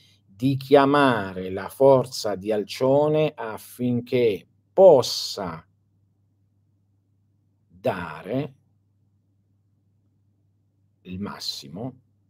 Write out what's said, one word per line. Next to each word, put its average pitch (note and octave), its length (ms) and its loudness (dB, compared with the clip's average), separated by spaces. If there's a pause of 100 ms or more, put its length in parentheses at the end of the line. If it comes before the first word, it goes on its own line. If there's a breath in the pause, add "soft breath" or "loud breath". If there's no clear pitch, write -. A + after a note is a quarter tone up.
(260 soft breath)
di C3 320 -2
chiamare B2+ 960 2
la F#2+ 180 -8
forza C3 640 2
di G2 180 -6
Alcione C#3+ 840 0
affinché A#2+ 1120 -4 (260)
possa E3 920 4 (2000)
dare F#2 880 -8 (2500)
il F#2 180 -14
massimo G2 800 -12 (300)